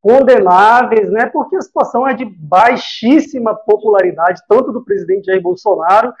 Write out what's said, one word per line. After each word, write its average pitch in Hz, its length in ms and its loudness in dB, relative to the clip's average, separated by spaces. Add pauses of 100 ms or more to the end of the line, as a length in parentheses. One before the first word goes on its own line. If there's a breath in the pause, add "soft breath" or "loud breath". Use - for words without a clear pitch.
condenáveis, 220 1080 2
né? 220 160 -2
Porque - 300 -6
a 370 60 -4
situação 254 440 -4
é 269 60 -2
de 247 120 -8
baixíssima 220 1300 -2
popularidade, 185 920 -2
tanto 240 260 0
do - 120 -10
presidente 190 400 -4
Jair 190 180 -2
Bolsonaro 185 800 0